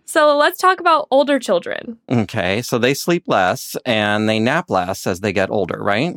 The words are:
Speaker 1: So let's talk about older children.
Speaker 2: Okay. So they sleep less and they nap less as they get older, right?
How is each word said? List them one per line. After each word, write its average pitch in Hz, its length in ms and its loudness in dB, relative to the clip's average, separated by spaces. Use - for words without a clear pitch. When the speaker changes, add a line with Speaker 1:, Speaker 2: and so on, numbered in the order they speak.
Speaker 1:
So 302 300 2
let's 311 220 2
talk 370 220 2
about 339 300 2
older 269 280 4
children. 226 600 -4
Speaker 2:
Okay. 107 520 0
So 123 160 -2
they 123 160 2
sleep 175 320 -2
less 101 500 0
and 107 420 0
they 110 120 2
nap 131 300 0
less 92 360 -2
as 92 140 -4
they 101 120 -2
get 98 180 0
older, 101 320 -4
right? 107 340 -2